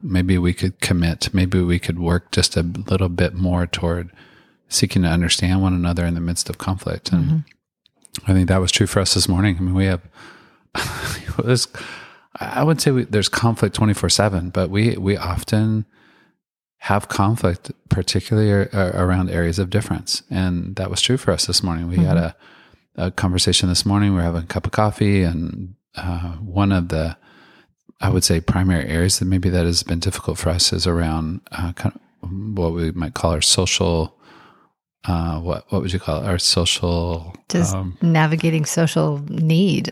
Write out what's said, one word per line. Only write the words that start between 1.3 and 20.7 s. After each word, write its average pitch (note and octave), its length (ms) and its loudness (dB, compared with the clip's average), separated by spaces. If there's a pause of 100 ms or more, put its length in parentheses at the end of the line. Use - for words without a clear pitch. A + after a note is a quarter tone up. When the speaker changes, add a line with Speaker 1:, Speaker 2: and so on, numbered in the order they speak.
Speaker 1:
maybe F#2 300 2
we F2 160 2
could E2+ 200 -4
work E2+ 340 0
just - 240 0
a E2 60 2
little F#2+ 460 -2
bit F2 260 0
more F2+ 320 0
toward E2+ 440 -4 (580)
seeking - 340 0
to E2+ 60 4
understand F2 540 2
one F#2 120 2
another F2 300 0
in E2+ 100 0
the E2+ 60 -4
midst E2+ 300 -4
of - 80 -8
conflict. F#2 540 -4
And E3 120 2
Speaker 2:
Mm-hmm. D#3 140 2 (880)
Speaker 1:
I F#2+ 80 4
think F#2 140 4
that F#2+ 120 4
was F#2 120 0
true - 160 2
for - 120 0
us - 140 0
this F2+ 140 2
morning. F#2+ 280 2
I F2 40 -6
mean, F#2 140 0
we F#2+ 120 4
have, F2+ 160 0 (400)
<laughs> - 320 -20
it - 640 -6
was, B2 300 0 (720)
I B2 240 -2
wouldn't D#3+ 180 2
say D3+ 80 4
we, B2+ 140 2
there's G#2 240 0
conflict A2+ 480 0
twenty-four G2+ 320 2
seven, F#2+ 420 2
but F#2 180 0
we, G#2+ 280 2
we G2 200 0
often G#2+ 680 0 (920)
have - 300 0
conflict, G2+ 640 0 (180)
particularly G#2+ 640 2
ar-, G2 200 2
ar-, F#2 320 0
around F2+ 260 2
areas E2+ 280 0
of F2+ 120 -2
difference. - 600 -4
And F#2 460 -2